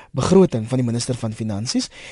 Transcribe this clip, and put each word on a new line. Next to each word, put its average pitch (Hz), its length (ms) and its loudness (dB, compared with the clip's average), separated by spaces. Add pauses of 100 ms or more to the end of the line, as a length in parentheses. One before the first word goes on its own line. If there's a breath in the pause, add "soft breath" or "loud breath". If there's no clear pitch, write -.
(120)
begroting 131 560 4
van 127 100 -2
die 127 80 2
minister 117 300 -2
van 113 180 -4
Finansies." 113 560 -4 (220 loud breath)